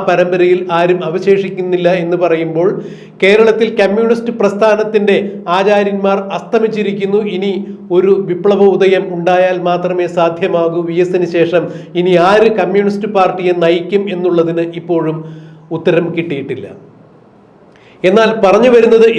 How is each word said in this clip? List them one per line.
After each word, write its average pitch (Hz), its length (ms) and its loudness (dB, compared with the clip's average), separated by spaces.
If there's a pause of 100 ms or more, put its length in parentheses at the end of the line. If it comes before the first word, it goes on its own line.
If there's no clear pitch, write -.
പരമ്പരയിൽ 180 520 2 (200)
ആരും 175 200 2 (100)
അവശേഷിക്കുന്നില്ല 180 800 -2 (120)
എന്ന് 170 220 -2
പറയുമ്പോൾ 165 440 0 (560)
കേരളത്തിൽ 214 460 4 (100)
കമ്മ്യൂണിസ്റ്റ് 226 600 0
പ്രസ്ഥാനത്തിൻ്റെ 208 760 0 (420)
ആചാര്യന്മാർ 196 600 0 (180)
അസ്തമിച്ചിരിക്കുന്നു. 202 840 -2 (160)
ഇനി 196 160 -2 (440)
ഒരു 196 160 4 (180)
വിപ്ലവ 190 320 0 (120)
ഉദയം 190 300 2 (100)
ഉണ്ടായാൽ 185 420 0 (120)
മാത്രമേ 175 380 -2 (100)
സാധ്യമാകൂ. 170 720 0
വി 170 160 -4
എസിന് 180 320 -2
ശേഷം 170 260 0 (380)
ഇനി 180 120 2 (180)
ആര് 214 280 4
കമ്മ്യൂണിസ്റ്റ് 202 580 -2
പാർട്ടിയെ 180 380 0 (100)
നയിക്കും 180 400 0 (120)
എന്നുള്ളതിന് 170 500 0 (140)
ഇപ്പോഴും 160 360 -4 (600)
ഉത്തരം 170 280 0 (120)
കിട്ടിയിട്ടില്ല. 139 500 -8 (1400)
എന്നാൽ 220 180 4 (160)
പറഞ്ഞു 214 320 4
വരുന്നത് 220 320 6 (100)